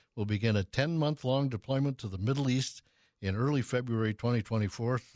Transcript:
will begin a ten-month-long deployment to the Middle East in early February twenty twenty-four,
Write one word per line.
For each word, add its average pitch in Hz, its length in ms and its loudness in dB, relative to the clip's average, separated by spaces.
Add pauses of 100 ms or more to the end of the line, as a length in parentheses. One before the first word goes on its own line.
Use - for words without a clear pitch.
(160)
will 110 80 -2
begin 104 320 2
a 98 80 2
ten-month-long 143 840 0
deployment 135 500 -2
to 107 100 -6
the 95 100 -6
Middle 135 300 0
East 131 340 0 (380)
in 95 160 -2
early 135 260 2
February 113 520 0
twenty 120 260 0
twenty-four, 117 600 0 (160)